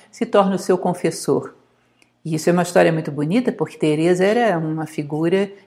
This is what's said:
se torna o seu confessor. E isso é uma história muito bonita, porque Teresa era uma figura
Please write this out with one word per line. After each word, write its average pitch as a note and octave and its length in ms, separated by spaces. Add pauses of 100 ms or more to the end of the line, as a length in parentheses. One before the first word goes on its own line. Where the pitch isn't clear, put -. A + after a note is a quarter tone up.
se - 160
torna G3 300
o F3+ 40
seu G3+ 200
confessor. D#3+ 720 (720)
E D#3+ 120
isso D#3+ 120
é F3 40
uma F3 100
história F3 300
muito D#3+ 180
bonita, D#3 400
porque - 260
Teresa E3+ 480
era G#3+ 320
uma D#3+ 300
figura E3 640 (160)